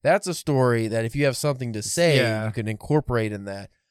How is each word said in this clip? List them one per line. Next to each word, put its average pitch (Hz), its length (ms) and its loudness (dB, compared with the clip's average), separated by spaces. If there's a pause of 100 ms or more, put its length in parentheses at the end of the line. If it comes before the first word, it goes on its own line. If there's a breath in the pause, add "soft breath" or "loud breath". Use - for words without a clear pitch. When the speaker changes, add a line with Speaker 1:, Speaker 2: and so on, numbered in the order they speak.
Speaker 1:
That's 175 240 2
a - 80 -4
story 123 540 2
that 113 160 -2
if 113 120 -6
you 143 80 2
have 135 120 0
something 131 360 -4
to 104 100 -6
say, 165 360 2
Speaker 2:
Yeah. 110 280 2
Speaker 1:
you 107 60 -2
can 110 160 -4
incorporate 113 640 0
in 101 140 -8
that. 98 240 -10 (200)